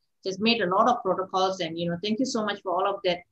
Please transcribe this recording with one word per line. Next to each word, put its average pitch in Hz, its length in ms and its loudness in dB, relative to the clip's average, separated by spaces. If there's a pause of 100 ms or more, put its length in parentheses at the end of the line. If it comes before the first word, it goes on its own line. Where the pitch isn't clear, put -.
(240)
just 190 160 -6
made 226 220 2
a 180 60 2
lot 202 200 4
of 233 140 2
protocols. 185 580 0
And, 165 200 -4
you 170 100 -2
know, 170 140 -4
thank 214 160 0
you 269 60 0
so 214 200 -2
much 202 160 -4
for 190 100 -4
all 190 220 2
of 196 120 -8
that 175 140 2 (120)